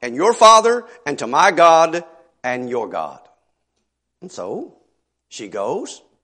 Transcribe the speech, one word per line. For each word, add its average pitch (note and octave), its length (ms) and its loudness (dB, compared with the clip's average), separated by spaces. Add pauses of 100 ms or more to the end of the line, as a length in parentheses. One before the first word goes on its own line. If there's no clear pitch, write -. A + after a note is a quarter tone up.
and B2 140 -10
your F#3+ 180 0
Father, A3+ 520 4 (200)
and C#3+ 120 -6
to C3+ 80 -8
my D3 240 2
God E3 540 2 (400)
and B2 260 -8
your A#2+ 180 -6
God." D#2+ 400 -12 (960)
And F3+ 100 -20
so B2 460 -12 (520)
she - 180 -16
goes. B2+ 560 -10 (200)